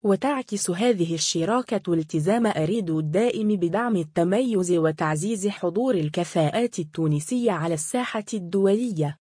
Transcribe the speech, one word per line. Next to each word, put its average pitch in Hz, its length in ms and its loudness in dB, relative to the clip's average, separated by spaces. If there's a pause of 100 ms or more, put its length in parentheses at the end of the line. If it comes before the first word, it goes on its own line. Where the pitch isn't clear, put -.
وتعكس 214 640 0
هذه 180 440 0
الشراكة 185 800 -2
التزام 170 540 0
أريد 175 420 0
الدائم 175 580 0
بدعم 208 480 0
التميز 180 760 0
وتعزيز 165 760 0
حضور 202 480 0
الكفاءات 170 840 0
التونسية 160 720 0
على 165 220 -2
الساحة 220 600 -4
الدولية. 196 920 0